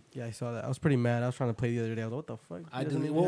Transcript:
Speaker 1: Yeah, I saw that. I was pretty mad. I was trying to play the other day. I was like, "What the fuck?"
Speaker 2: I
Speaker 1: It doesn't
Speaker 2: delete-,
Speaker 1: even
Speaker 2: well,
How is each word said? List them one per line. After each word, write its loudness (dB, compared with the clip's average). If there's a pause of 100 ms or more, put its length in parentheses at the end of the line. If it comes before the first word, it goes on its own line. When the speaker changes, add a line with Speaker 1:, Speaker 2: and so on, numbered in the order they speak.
(120)
Speaker 1:
Yeah, -8
I -6
saw -6
that. -6
I -6
was -2
pretty 4
mad. 4
I 2
was -2
trying 0
to 2
play 0
the 0
other -2
day. -2
I -4
was -4
like, -4
"What -8
the -8
fuck?" -12
Speaker 2:
I -4
Speaker 1:
It 0
doesn't -2
Speaker 2:
delete-, -2
Speaker 1:
even 0
Speaker 2:
well, 4